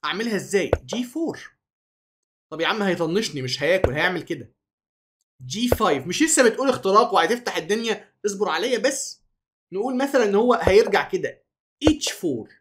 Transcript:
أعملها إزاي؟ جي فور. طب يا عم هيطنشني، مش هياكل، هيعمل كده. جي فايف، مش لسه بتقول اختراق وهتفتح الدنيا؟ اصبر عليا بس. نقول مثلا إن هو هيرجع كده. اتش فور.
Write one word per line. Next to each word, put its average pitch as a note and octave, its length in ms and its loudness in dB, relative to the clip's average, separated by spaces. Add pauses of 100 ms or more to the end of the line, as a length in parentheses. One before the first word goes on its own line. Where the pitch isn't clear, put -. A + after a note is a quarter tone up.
أعملها G3+ 320 -2
إزاي؟ E3+ 340 -2 (140)
جي B3 200 -6
فور. - 480 -8 (960)
طب D#3 100 -10
يا E3 60 0
عم G#3 160 0
هيطنشني، E3+ 600 -2
مش B2+ 200 -6
هياكل، E3+ 300 2
هيعمل E3+ 300 -2
كده. C#3+ 300 -10 (960)
جي G#3+ 220 -4
فايف، D#3+ 380 0
مش F3+ 160 -2
لسه D#4 260 4
بتقول B3+ 200 0
اختراق G#3+ 460 2
وهتفتح G3 420 0
الدنيا؟ G#3 560 -4 (140)
اصبر G3 220 -2
عليا G#3 300 -2
بس. - 440 -4 (500)
نقول A#3+ 260 -4
مثلا C#4 260 2
إن G3+ 100 2
هو A#3 200 4
هيرجع G3 540 4
كده. - 360 -6 (380)
اتش D4+ 300 2
فور. B2 480 -6